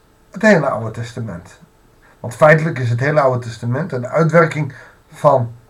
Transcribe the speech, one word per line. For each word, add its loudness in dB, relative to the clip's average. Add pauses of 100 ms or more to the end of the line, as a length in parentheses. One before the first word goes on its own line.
(320)
het -14
hele 4
Oude -4
Testament. -12 (600)
Want -10
feitelijk 4
is -2
het 0
hele 0
Oude 2
Testament -6
een -6
uitwerking 0 (380)
van 0 (160)